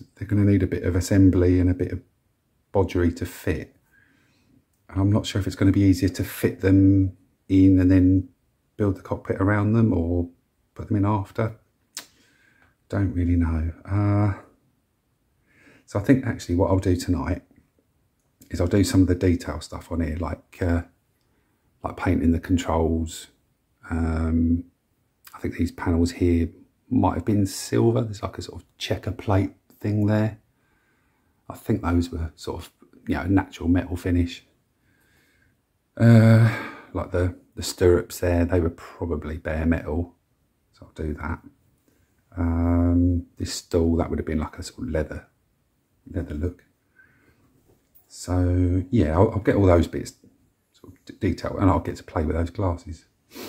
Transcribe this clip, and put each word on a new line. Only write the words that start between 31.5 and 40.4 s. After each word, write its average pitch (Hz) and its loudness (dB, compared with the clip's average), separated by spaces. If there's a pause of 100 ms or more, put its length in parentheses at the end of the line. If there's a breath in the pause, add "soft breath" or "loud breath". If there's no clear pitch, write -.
think - -4
those 87 0
were 82 -8
sort - -12
of, - -20 (360)
you - -2
know, - -6
natural 90 -2
metal 90 0
finish. 87 -2 (1500)
Uh, 113 8 (440 loud breath)
like 85 -6
the, 90 0 (200)
the - -10
stirrups - 2
there, 87 2
they 90 0
were 82 0
probably 78 -10
bare 78 -6
metal. 82 -2 (580)